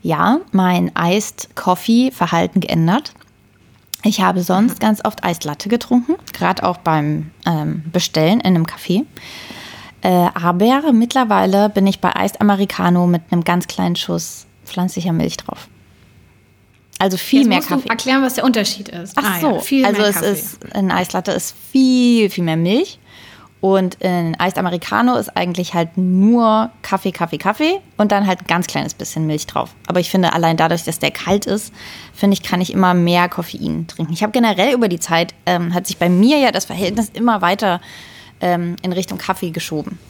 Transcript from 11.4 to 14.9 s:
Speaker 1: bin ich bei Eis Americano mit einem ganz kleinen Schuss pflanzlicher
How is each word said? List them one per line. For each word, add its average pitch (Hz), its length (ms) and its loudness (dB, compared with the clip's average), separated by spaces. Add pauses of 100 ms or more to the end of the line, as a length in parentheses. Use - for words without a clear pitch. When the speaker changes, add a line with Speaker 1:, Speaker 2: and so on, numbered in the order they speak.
Speaker 1:
bin 196 160 2
ich 196 140 0
bei - 140 0
Eis 190 240 -2
Americano 185 680 2
mit 175 240 2
einem 175 140 0
ganz 175 220 0
kleinen 175 300 -2
Schuss - 480 -6 (220)
pflanzlicher 180 480 -4